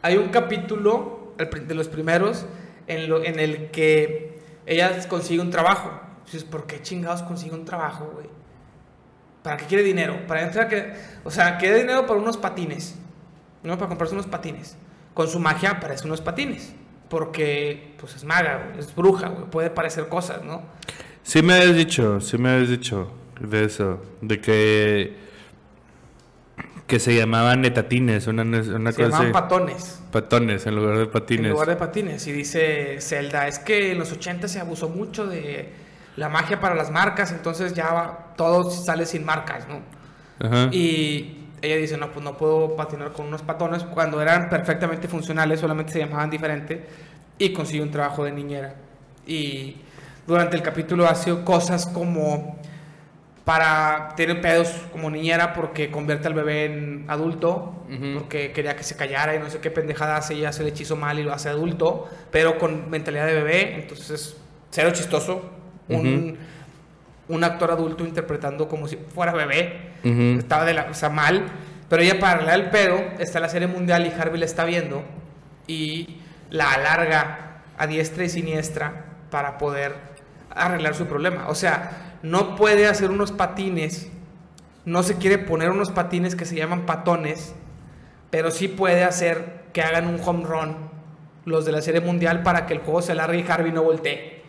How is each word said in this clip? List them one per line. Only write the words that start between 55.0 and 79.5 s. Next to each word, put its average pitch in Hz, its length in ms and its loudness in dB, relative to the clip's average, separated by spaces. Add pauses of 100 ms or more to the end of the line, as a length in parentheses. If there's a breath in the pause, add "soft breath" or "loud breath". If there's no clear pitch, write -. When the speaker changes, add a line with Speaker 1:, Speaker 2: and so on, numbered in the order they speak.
Speaker 1:
niñera 165 420 2
porque 156 380 -4
convierte 151 360 -2
al 156 60 0
bebé 151 320 0
en 147 420 -6
adulto, 170 760 -2 (100)
Speaker 2:
Ujú. 139 220 -6
Speaker 1:
porque 143 360 -6
quería 143 240 -2
que 147 80 -12
se 151 120 -8
callara 147 400 0
y 156 40 -2
no 151 120 -8
sé 156 80 -10
qué 160 100 -4
pendejada 151 480 -2
hace 151 160 -4
y 151 120 -2
hace 147 180 -4
el 151 60 0
hechizo 151 260 -6
mal 147 240 -2
y 151 40 -2
lo 147 80 -2
hace 143 180 -4
adulto, 165 600 0 (220 loud breath)
pero 160 260 6
con 156 320 -2
mentalidad 156 380 -2
de 160 80 2
bebé, 165 400 2
entonces 151 600 -10 (360)
cero 165 220 4
chistoso. 180 580 -2 (360)
Un, 131 420 2
Speaker 2:
Ujú. 160 80 -12 (1000 loud breath)
Speaker 1:
un 165 80 2
actor 170 260 2
adulto 165 380 0
interpretando 151 600 -4
como 156 200 -6
si 151 80 -8
fuera 170 380 -2
bebé. 156 580 0 (120)
Speaker 2:
Ujú. 120 360 4
Speaker 1:
Estaba 156 260 2
de 165 80 4
la, 151 160 0
o - 60 -8
sea, 151 140 0
mal. 156 340 4 (440 loud breath)
Pero 170 140 4
ella, 185 180 6
para 185 180 6
arreglar 160 220 4
el 185 120 -2
pedo, 196 260 6 (220)
está 170 200 -2
la 165 100 0
Serie 175 180 0
Mundial 175 400 2
y 165 120 -4
Harvey 165 200 0
la 165 60 2
está 165 200 0
viendo 147 380 -2 (640)
y 160 500 -4 (320 loud breath)
la 147 220 2
alarga 156 920 2 (160)
a 156 80 0
diestra 156 380 -2
y 170 60 0
siniestra 156 760 -4 (240)
para 143 300 -4